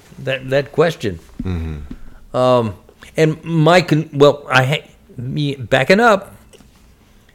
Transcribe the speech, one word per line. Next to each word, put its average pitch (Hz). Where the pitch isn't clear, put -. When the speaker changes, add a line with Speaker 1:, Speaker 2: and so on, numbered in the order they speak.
Speaker 1:
that, 131
that 139
question. 147
Speaker 2:
Mm-hmm. 80
Speaker 1:
Um, 123
and 160
my 165
con-, 160
well, 139
I 131
ha-, 147
me, 139
backing 135
up, 220